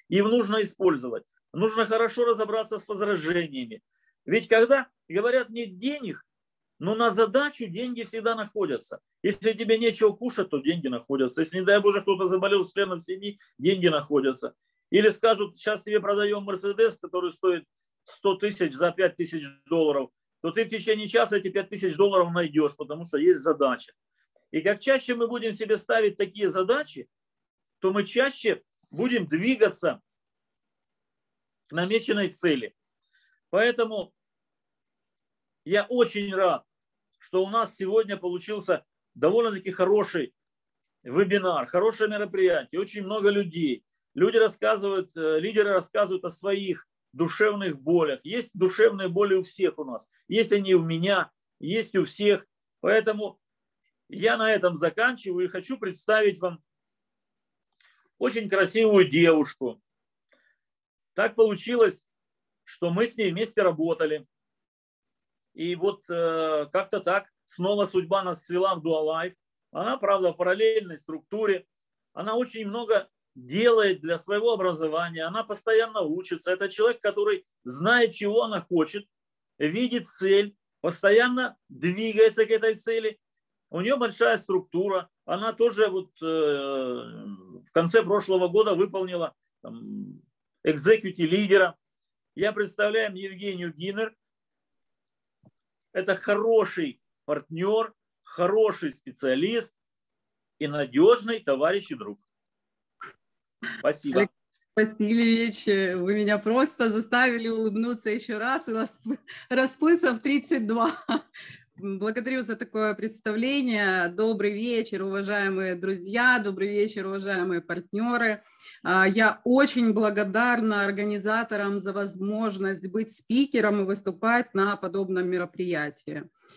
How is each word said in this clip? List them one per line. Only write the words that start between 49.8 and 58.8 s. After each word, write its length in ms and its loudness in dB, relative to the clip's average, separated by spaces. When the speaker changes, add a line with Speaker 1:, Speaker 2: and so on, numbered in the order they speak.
Speaker 1:
нас. 240 -12
Есть 260 0
они 220 4
у 80 6
меня, 480 0
есть 360 -4
у 80 2
всех. 420 0
Поэтому 580 0
я 280 0
на 140 2
этом 240 2
заканчиваю 680 -2
и 40 -2
хочу 280 -10
представить 600 0
вам 220 -6
очень 320 -2
красивую 600 4